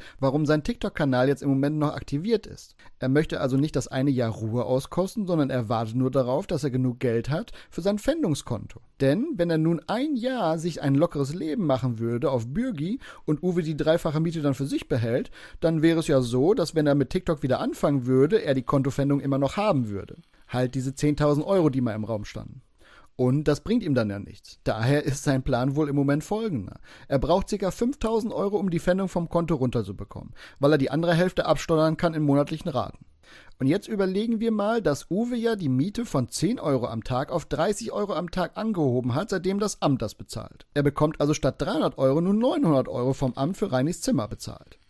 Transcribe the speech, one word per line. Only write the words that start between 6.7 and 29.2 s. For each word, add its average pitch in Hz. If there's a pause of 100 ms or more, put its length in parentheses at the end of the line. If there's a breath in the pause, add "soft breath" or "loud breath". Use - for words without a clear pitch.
genug 127
Geld 117
hat 143 (180 loud breath)
für -
sein 202
Pfändungskonto. 165 (200)
Denn 165
wenn 170
er 160
nun 160
ein 262
Jahr 214
sich 160
ein 139
lockeres 143
Leben 247
machen 123
würde 120
auf 120
Bürgi 196 (280 loud breath)
und 156
Uwe 180
die 156
dreifache 156
Miete 160
dann 143
für 139
sich 269
behält, 120 (300 loud breath)
dann 165
wäre 165
es -
ja 139
so, 127
dass 180
wenn 151
er 143
mit 135
TikTok 175
wieder 123
anfangen 147
würde, 135
er 143
die 131
Kontopfändung 139
immer 135
noch 139
haben 156
würde. 98 (320 soft breath)
Halt 127
diese 135
zehntausend 147
Euro, 180
die 131
mal 117
im 107
Raum 104
standen. - (520 soft breath)
Und 131
das 175
bringt 233
ihm 147
dann 110
ja 98
nichts. -
Daher 127
ist 139
sein 135
Plan 135
wohl 151
im 139
Moment 143
folgender. 208 (260 loud breath)
Er 139
braucht 170
circa 196
fünftausend 226
Euro, 196
um 190
die 165
Pfändung 185
vom 170